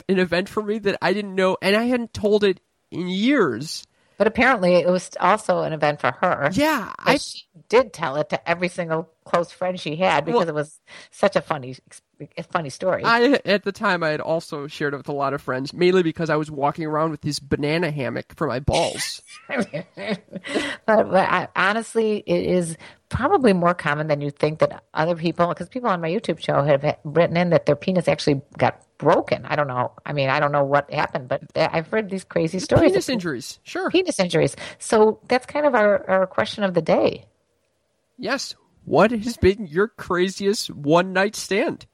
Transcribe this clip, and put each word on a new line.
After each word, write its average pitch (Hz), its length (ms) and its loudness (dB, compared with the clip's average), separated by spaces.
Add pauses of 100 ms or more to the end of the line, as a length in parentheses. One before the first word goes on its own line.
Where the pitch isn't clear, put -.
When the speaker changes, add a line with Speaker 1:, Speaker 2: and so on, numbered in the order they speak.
Speaker 1:
an 190 100 2
event 180 320 0
for 214 120 -4
me 214 180 -4
that 202 220 -2
I 175 120 2
didn't 202 200 -4
know, 185 280 2
and 202 140 2
I 226 80 0
hadn't 240 300 -2
told 208 300 2
it 190 160 2 (300)
in 180 180 -6
years. 185 760 0 (300)
Speaker 2:
But 202 120 2
apparently 208 460 4
it 170 120 4
was 180 320 0
also 185 440 2
an 151 100 -2
event 147 280 0
for 123 120 0
her. 143 400 0
Speaker 1:
Yeah, 277 480 0
Speaker 2:
And - 80 0
Speaker 1:
I 262 80 4
Speaker 2:
she - 260 -10 (260)
did 240 240 4
tell 151 240 -6
it 151 140 -2
to - 180 -4
every 175 200 0
single 165 420 -4 (140)
close 175 260 0
friend 185 300 -6
she 156 160 -6
had 175 300 2
because 208 140 2
Speaker 1:
Well 170 100 0
Speaker 2:
it 151 40 -8
was 151 240 -6 (320)
such - 240 0
a 175 60 2
funny, 131 340 -6 (600)
a 165 80 -10
funny 165 260 -4
story. 185 340 -2
Speaker 1:
I, 240 400 2
at 196 200 0
the 202 80 -4
time, 185 320 -2
I 151 60 0
had 151 100 -4
also 156 480 -6
shared 147 260 -6
it 139 40 -10
with - 100 -12
a 151 40 -6
lot 139 220 -2
of 143 80 -8
friends, 135 300 -6
mainly 180 320 4
because 160 260 -2
I 151 60 2
was 151 120 -4
walking 143 360 -4
around 156 260 -2
with 147 120 -10
this 147 180 -4
banana 151 500 -2
hammock 127 460 -6
for 165 100 -4
my 127 140 -4
balls. - 600 -2 (280)
Speaker 2:
<laughs> 254 140 -2 (1200)
But, 214 240 2
but - 40 0 (140)
I, 175 280 -2
honestly, 214 680 -2
it 175 180 0
is 170 320 -2 (320)
probably 254 440 4
more 175 220 2
common 151 320 -2
than 147 140 4
you 143 100 -2
think 156 280 -2
that - 340 0
other 165 240 0
people, 170 380 0
'cause 175 140 -10
people 247 200 -4
on 175 120 0
my 165 100 -2
YouTube 185 300 -4
show 143 220 0
have 139 200 2
ha-, 147 220 -2
written 160 320 2
in 175 140 2
that 156 160 4
their 147 100 4
penis 180 320 -2
actually 151 340 0 (160)
got - 240 0 (160)
broken. 180 480 0
I 147 100 -4
don't 147 120 0
know. 123 240 -4 (120)
I - 80 -8
mean, 139 160 -2
I 143 120 0
don't 147 120 0
know 143 120 2
what 139 280 0
happened, 143 360 -4
but 139 140 -4 (120)
th-, 156 180 0
I've 160 160 -4
heard 220 220 -4
these 190 140 -8
crazy 165 340 -2
stories. - 340 4
Speaker 1:
Penis 381 160 -2
injuries, 175 540 -6
sure. - 280 -6
Speaker 2:
Penis 359 300 0
injuries. 165 360 0 (220)
So 214 500 4
that's 247 180 0
kind 294 200 -2
of 285 80 4
our, 208 340 4
our 190 180 4
question 214 380 -2
of 185 100 -2
the 170 80 4
day. 202 420 2 (920)
Speaker 1:
Yes. 254 360 -6 (300)
What 185 260 4
has 233 280 -4
been 202 280 2
your 180 220 0
craziest 190 840 -2
one-night 180 640 2
stand? - 580 -2